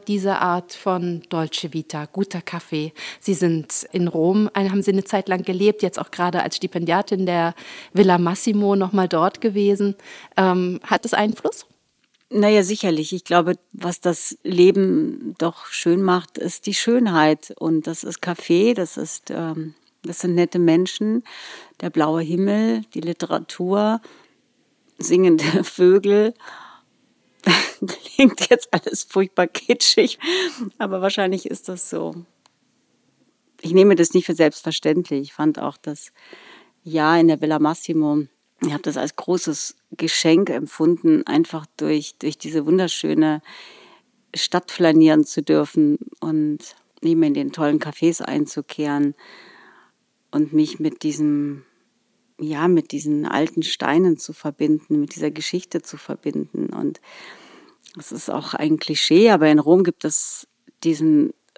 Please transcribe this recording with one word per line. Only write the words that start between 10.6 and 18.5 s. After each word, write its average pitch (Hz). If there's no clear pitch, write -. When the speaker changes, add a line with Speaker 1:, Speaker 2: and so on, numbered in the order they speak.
Speaker 1:
hat -
es -
Einfluss? 214
Speaker 2:
Naja, 208
sicherlich. 175
Ich 180
glaube, 175
was -
das -
Leben 185
doch -
schön 175
macht, 180
ist -
die 202
Schönheit. 175
Und 160
das 160
ist -
Kaffee, 180